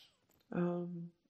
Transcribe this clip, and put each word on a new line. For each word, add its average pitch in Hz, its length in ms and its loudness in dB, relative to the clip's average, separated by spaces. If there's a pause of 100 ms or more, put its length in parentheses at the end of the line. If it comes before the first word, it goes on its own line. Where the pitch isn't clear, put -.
(520)
Ähm, 175 600 0 (180)